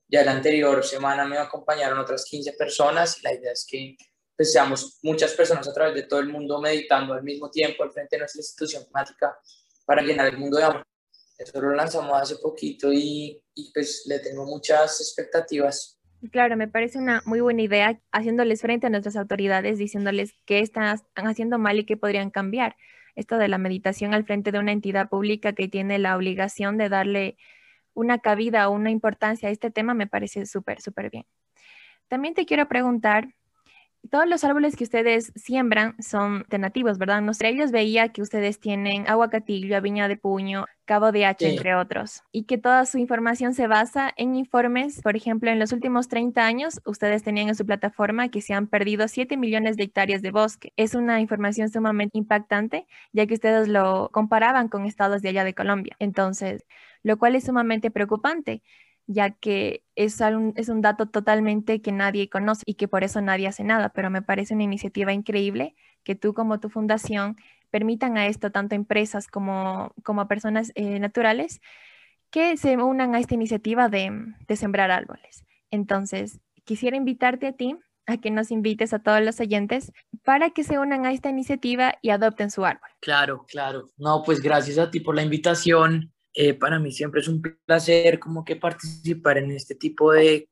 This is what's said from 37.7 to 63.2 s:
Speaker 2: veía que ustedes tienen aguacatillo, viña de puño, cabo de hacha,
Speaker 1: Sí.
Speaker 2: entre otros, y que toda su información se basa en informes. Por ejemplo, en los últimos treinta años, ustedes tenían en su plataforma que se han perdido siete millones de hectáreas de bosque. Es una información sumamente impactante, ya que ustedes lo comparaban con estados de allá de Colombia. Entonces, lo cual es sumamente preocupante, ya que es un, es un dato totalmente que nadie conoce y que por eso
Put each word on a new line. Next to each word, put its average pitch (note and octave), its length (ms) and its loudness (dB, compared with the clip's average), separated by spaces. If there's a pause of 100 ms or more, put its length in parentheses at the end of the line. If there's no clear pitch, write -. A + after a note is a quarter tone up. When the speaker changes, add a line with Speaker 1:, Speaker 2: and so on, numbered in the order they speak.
Speaker 2:
veía A3+ 380 2
que G#3 120 -8
ustedes G#3 380 -2
tienen G3+ 480 -4
aguacatillo, G#3+ 760 0
viña G3+ 240 -2
de G3+ 100 -2
puño, G3 500 -4 (180)
cabo G#3+ 260 4
de G#3 160 4
hacha, F#3+ 200 2
Speaker 1:
Sí. F#3 100 2
Speaker 2:
entre F3+ 180 0
otros, - 560 -2
y A3 140 -4
que B3 140 -2
toda B3+ 280 4
su C4 120 -4
información A#3+ 560 0
se B3 120 0
basa A#3 500 2
en B3+ 200 -2
informes. B3+ 680 0
Por G#3 140 2
ejemplo, A3+ 340 0
en A3+ 80 2
los G#3+ 140 0
últimos B3 360 0
treinta A#3 380 2
años, C4+ 400 -2
ustedes G#3 380 -2
tenían G#3 240 0
en G#3+ 80 0
su G#3 100 -4
plataforma G#3+ 600 0
que A3 120 -4
se G#3 140 -6
han G3+ 140 -2
perdido G#3 400 0
siete B3+ 280 -4
millones A3 400 0
de G#3+ 60 -2
hectáreas G3 400 0
de F#3+ 80 -4
bosque. G#3+ 460 0
Es A3 180 0
una A#3+ 260 2
información G#3+ 480 -2
sumamente G#3+ 480 -2
impactante, G#3+ 680 -2 (260)
ya G#3+ 140 4
que A3 80 0
ustedes A3 320 4
lo F#3+ 460 2
comparaban A3+ 560 4
con G3+ 180 -4
estados G3+ 360 0
de G3 80 -2
allá F#3+ 120 0
de F#3+ 120 -2
Colombia. G3 440 -2
Entonces, G3 640 -2 (380)
lo G#3+ 160 2
cual A#3+ 160 4
es B3+ 100 0
sumamente A#3 460 0
preocupante, A3 720 -2 (480)
ya G3+ 200 2
que G3+ 520 -4 (120)
es G#3+ 260 0
un, A3 360 2
es A3+ 120 -4
un A3 140 0
dato G#3+ 240 2
totalmente G#3+ 760 0
que G#3 120 -4
nadie G3 360 0
conoce G#3+ 380 -2
y G#3 80 -6
que G3+ 140 -4
por F#3+ 160 0
eso G3+ 180 -2